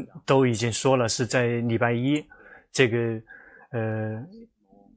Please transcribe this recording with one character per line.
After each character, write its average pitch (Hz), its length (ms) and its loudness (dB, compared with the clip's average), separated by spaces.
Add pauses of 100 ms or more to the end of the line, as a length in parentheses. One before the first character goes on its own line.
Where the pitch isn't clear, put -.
(260)
都 135 220 4
已 120 60 2
经 113 180 -2
说 131 240 2
了， 120 140 2
是 120 160 -2
在 120 220 0
礼 120 300 -2
拜 120 140 2
一， 135 340 0 (460)
这 131 160 4
个， 113 340 -2 (500)
呃， 110 540 -4 (720)